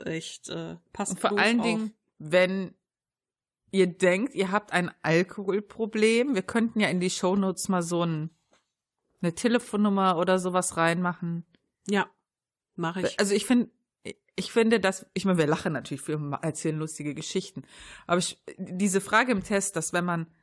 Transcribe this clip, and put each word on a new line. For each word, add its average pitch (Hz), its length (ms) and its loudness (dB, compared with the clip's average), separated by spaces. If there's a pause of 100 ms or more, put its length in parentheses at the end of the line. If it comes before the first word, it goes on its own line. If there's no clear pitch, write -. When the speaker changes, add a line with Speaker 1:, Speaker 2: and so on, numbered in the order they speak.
Speaker 1:
echt, - 420 -8
äh, 165 280 -10 (160)
passt 202 200 -4
Speaker 2:
Und 185 80 -8
vor - 100 2
Speaker 1:
bloß 202 100 2
Speaker 2:
allen 226 200 4
Speaker 1:
auf. 226 60 0
Speaker 2:
Dingen, 220 280 -2 (240)
wenn 185 560 2 (960)
ihr 190 160 6
denkt, 185 480 2
ihr 190 160 0
habt 208 220 -2
ein 175 180 0 (120)
Alkoholproblem, 214 1300 0
wir 185 80 0
könnten 226 380 0
ja 185 80 2
in 180 120 0
die 180 100 0
Shownotes 190 580 0
mal 185 140 2
so 170 220 0
ein, 160 260 -2 (920)
eine 170 120 0
Telefonnummer 208 840 2
oder 185 220 2
sowas 180 360 -2
reinmachen. 170 680 -2 (420)
Speaker 1:
Ja, 196 220 0 (640)
mach 170 220 -4
ich. - 240 -2
Speaker 2:
Also 202 140 2
ich 214 120 0
find, 247 240 2 (640)
ich - 180 -6
finde, 226 280 4
dass, 190 340 -2
ich 185 100 -2
meine, 180 140 4
wir 156 80 6
lachen 156 280 0
natürlich 135 280 -8
viel 156 140 -4
und 143 160 -6
erzählen 156 460 -4
lustige 151 360 -6
Geschichten, 156 480 -6 (460)
aber 175 100 2
ich, - 240 -4 (160)
diese 185 420 0
Frage 233 320 2
im 196 120 0
Test, 196 320 -2
dass 160 160 -6
wenn 175 120 0
man 170 220 -2 (160)